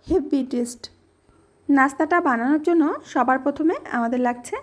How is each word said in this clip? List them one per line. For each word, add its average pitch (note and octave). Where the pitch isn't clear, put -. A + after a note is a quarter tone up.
হেভি D4
টেস্ট। A#3+
নাস্তাটা C#4
বানানোর C4
জন্য E4+
সবার B3+
প্রথমে D4+
আমাদের A#3+
লাগছে B3